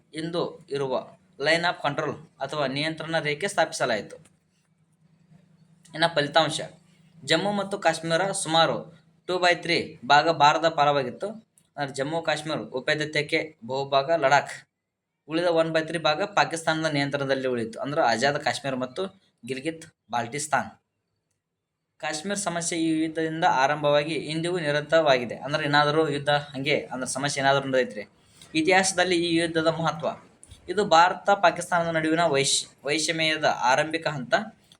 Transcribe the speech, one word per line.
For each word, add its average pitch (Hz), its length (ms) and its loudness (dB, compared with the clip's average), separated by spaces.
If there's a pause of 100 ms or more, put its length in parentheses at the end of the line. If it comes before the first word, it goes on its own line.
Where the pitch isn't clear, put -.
(140)
ಇಂದು 160 560 -6
ಇರುವ 135 380 -4 (320)
ಲೈನ್ 165 240 0
ಆಫ್ 175 180 -2
ಕಂಟ್ರೋಲ್ 143 580 -6
ಅಥವಾ 143 260 -4
ನಿಯಂತ್ರಣ 156 520 -4
ರೇಖೆ 147 300 -4
ಸ್ಥಾಪಿಸಲಾಯಿತು. 135 680 -2 (1800)
ಇನ್ನು 160 200 2
ಫಲಿತಾಂಶ, 147 460 2 (640)
ಜಮ್ಮು 175 280 2
ಮತ್ತು 196 260 -4
ಕಾಶ್ಮೀರ 165 540 0
ಸುಮಾರು 160 680 0 (240)
ಟೂ 180 120 -2
ಬೈ 175 160 4
ತ್ರೀ 165 520 -4
ಭಾಗ 147 220 6
ಭಾರತದ 156 400 4
ಪಾಲವಾಗಿತ್ತು. 143 600 0 (480)
ಅಂದ್ರೆ 139 160 -6
ಜಮ್ಮು 147 300 -4
ಕಾಶ್ಮೀರ 151 360 -4
ಉಪೇಂದ್ರತೆಗೆ 151 960 -4 (100)
ಬಹುಭಾಗ 139 460 0
ಲಡಾಖ್, 143 560 2 (600)
ಉಳಿದ 165 160 -2
ಒನ್ 165 280 2
ಬೈ 160 120 2
ತ್ರೀ 165 140 -4
ಭಾಗ 156 240 0
ಪಾಕಿಸ್ತಾನದ 160 680 0
ನಿಯಂತ್ರಣದಲ್ಲಿ 135 560 -2
ಉಳಿಯಿತು. 117 320 -4
ಅಂದ್ರೆ 147 220 -2
ಆಜಾದ್ 135 420 2
ಕಾಶ್ಮೀರ 131 300 -4
ಮತ್ತು 127 460 -8 (260)
ಗಿಲ್ಗಿತ್ 135 400 -8 (240)
ಬಾಲ್ಟಿಸ್ತಾನ್. 120 600 -4 (1300)
ಕಾಶ್ಮೀರ 160 340 -6
ಸಮಸ್ಯೆ 170 440 -4
ಈ 160 240 0
ಯುದ್ಧದಿಂದ 160 420 -2
ಆರಂಭವಾಗಿ 147 680 2
ಇಂದಿಗೂ 160 440 -4
ನಿರಂತರವಾಗಿದೆ. 147 760 2
ಅಂದ್ರೆ 151 300 -4
ಏನಾದರೂ 147 440 4
ಯುದ್ಧ 143 200 -4
ಹಂಗೆ, 143 640 0
ಅಂದ್ರೆ 127 180 -6
ಸಮಸ್ಯೆ 139 320 -4
ಏನಾದರೂ 139 260 2
ನಡೆದೈತ್ರಿ. 120 420 -2 (440)
ಇತಿಹಾಸದಲ್ಲಿ 180 680 2
ಈ 170 100 0
ಯುದ್ಧದ 165 320 0
ಮಹತ್ವ, 156 420 -2 (600)
ಇದು 190 160 0
ಭಾರತ 175 460 4
ಪಾಕಿಸ್ತಾನದ 175 560 2
ನಡುವಿನ 160 400 0
ವೈಶ್-, 139 400 0 (180)
ವೈಷಮ್ಯದ 156 600 0
ಆರಂಭಿಕ 147 600 2
ಹಂತ. 147 280 -4 (460)